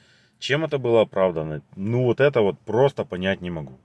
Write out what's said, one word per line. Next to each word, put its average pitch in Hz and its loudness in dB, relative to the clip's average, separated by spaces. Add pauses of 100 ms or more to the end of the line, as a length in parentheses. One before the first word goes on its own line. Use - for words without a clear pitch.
(380)
Чем 147 -2
это 147 -4
было 117 2
оправдано? 80 0 (120)
Ну, 113 -2
вот 117 0
это 135 4
вот 95 0
просто 117 0
понять 92 -4
не 87 -8
могу. 76 -10 (120)